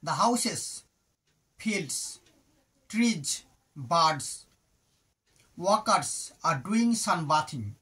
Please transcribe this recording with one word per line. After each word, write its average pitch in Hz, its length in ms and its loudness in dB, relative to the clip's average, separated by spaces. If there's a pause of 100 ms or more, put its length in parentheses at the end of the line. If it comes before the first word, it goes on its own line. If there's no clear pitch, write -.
The 151 80 -6
houses, 202 720 0 (720)
fields, 185 600 -6 (680)
trees, 214 560 0 (320)
birds, 156 720 0 (1120)
workers 190 760 0 (100)
are 151 200 2
doing 233 300 2
sunbathing. 156 800 0 (100)